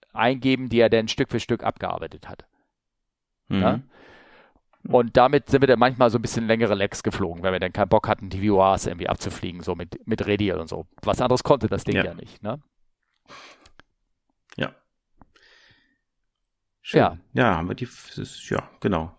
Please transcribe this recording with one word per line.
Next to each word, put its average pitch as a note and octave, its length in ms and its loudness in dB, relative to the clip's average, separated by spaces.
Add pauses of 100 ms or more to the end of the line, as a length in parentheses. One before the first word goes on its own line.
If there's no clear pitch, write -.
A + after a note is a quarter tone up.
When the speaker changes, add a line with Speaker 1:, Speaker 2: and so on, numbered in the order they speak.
(120)
Speaker 1:
eingeben, B2+ 560 0
die A#2 100 2
er A2+ 120 6
dann A2+ 180 2
Stück - 220 -2
für A2+ 100 -2
Stück - 240 -4
abgearbeitet E2+ 640 -6
hat. - 160 -18 (1040)
Speaker 2:
Mhm. G2 140 0
Speaker 1:
Ja? A#2 180 0 (1080)
Und A#2+ 300 2
damit C3 320 4
sind C3+ 140 4
wir C#3 60 4
dann A#2+ 100 6
manchmal B2 320 4
so A#2 80 0
ein A2+ 40 -2
bisschen A#2 240 -4
längere A2+ 280 2
Legs G2 280 -4
geflogen, F2 400 -4
wenn F#2 100 0
wir F#2 80 -2
dann F#2 120 -4
keinen G2+ 160 0
Bock A2 180 4
hatten, G2+ 220 -2
die F#2+ 180 -4
V G2+ 100 4
O F#2+ 180 6
Rs F2+ 120 -4
irgendwie F2 220 -6
abzufliegen, F2 540 -8
so F2 120 -6
mit, F2+ 320 -12
mit A2 200 -4
Radial G2+ 340 0
und D#2+ 80 -12
so. F2 180 -10 (140)
Was G#2 220 -2
anderes B2 220 2
konnte B2 240 2
das G2 160 -4
Ding B2+ 120 -2
Speaker 2:
Ja. F#2+ 80 2
Speaker 1:
ja E2+ 100 -8
nicht, - 280 -20
ne? A#2 180 -8 (2000)
Speaker 2:
Ja. - 160 -8 (2000)
Schön. - 180 0
Speaker 1:
Ja. F2 160 0 (160)
Speaker 2:
Ja, A#2+ 240 2
haben E2+ 120 -4
wir G2+ 60 -6
die, - 100 -10
f-, - 240 -16
das - 100 -14
ist, - 320 -12
ja, - 180 -4 (120)
genau, E2+ 380 -2